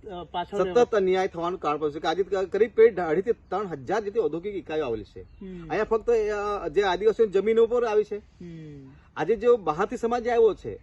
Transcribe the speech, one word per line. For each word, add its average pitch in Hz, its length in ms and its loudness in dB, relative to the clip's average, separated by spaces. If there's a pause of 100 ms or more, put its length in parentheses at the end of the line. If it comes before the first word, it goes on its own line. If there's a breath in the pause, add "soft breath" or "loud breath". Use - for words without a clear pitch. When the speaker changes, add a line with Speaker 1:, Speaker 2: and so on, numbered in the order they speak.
Speaker 1:
અ, 175 180 -12
પાછળ 180 340 -6
Speaker 2:
સતત 185 80 2
Speaker 1:
રહેવા- 226 300 4
Speaker 2:
અન્યાય 190 320 2
થવાનું 170 320 -6
કારણ 151 180 -2
પડે 151 140 -2
છે 156 80 -8
કે 170 80 -2
આજે 165 140 0
ક-, 190 220 -2
કરીબ 202 300 -2
પેઢ 220 260 6
અઢીથી 185 320 -2
ત્રણ - 340 -6
હજાર 165 340 -4
જેટલી 208 200 -4
ઔદ્યોગિક 170 340 -4
ઇકાઈઓ 156 300 -6
આવેલી 113 200 -6
છે. - 180 -20
Speaker 1:
હમ. 175 460 -16
Speaker 2:
અહીંયા 196 160 -2
ફક્ત, 220 260 0
અ, 208 580 -2
જે 156 140 2
આદિવાસીઓની 202 500 2
જમીનો 220 300 4
ઉપર 233 220 2
આવી 214 200 2
છે. 208 120 -8
Speaker 1:
હમ. 156 720 -16 (260 loud breath)
Speaker 2:
આજે 160 200 0
જે 208 100 -2 (100)
બહારથી 190 400 -2
સમાજ 240 280 -2
જે 240 60 -2
આવ્યો 226 240 4
છે 107 280 -12